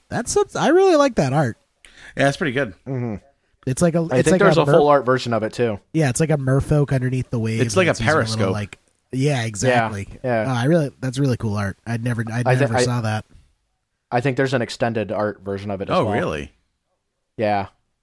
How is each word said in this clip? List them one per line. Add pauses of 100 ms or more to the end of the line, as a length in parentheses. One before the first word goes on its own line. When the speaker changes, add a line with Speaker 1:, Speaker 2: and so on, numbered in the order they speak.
Speaker 1:
That's, (180)
I
really
like
that
art. (600)
Speaker 2:
Yeah,
it's
pretty
good. (120)
Speaker 3:
Mm-hmm. (500)
Speaker 1:
It's
like
a,
Speaker 3:
I
Speaker 1:
it's
Speaker 3:
think
Speaker 1:
like
Speaker 3:
there's
Speaker 1:
a
Speaker 3:
a
Speaker 1:
mer-
Speaker 3:
full
art
version
of
it
too. (140)
Speaker 1:
Yeah,
it's
like
a
merfolk
underneath
the
waves,
Speaker 2:
It's
like
Speaker 1:
and
Speaker 2:
a
Speaker 1:
it's
these
little,
Speaker 2:
periscope.
Speaker 1:
like, (320)
yeah,
exactly. (160)
Speaker 3:
Yeah,
yeah.
Speaker 1:
Oh,
I
really,
that's
really
cool
art.
I'd
never,
I
Speaker 3:
I
thi-,
Speaker 1:
never
Speaker 3:
I
Speaker 1:
saw
that. (880)
Speaker 3:
I
think
there's
an
extended
art
version
of
it
as
Speaker 2:
Oh,
Speaker 3:
well.
Speaker 2:
really? (840)
Speaker 3:
Yeah, (360)